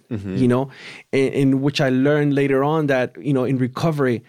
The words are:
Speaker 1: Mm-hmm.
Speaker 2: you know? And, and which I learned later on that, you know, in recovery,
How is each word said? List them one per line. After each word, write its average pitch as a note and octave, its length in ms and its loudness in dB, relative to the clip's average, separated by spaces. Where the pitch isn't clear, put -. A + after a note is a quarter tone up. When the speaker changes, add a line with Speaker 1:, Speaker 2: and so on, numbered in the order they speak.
Speaker 1:
Mm-hmm. G2 260 -8
Speaker 2:
you B2+ 140 2
know? C3 200 0
And, C3+ 200 0
and C3+ 280 2
which C#3+ 180 -2
I C#3 80 0
learned C#3+ 480 2
later C#3 260 2
on D3+ 260 0
that, B2+ 300 -2
you A#2 160 -4
know, B2+ 120 0
in C3 120 0
recovery, C3 720 -2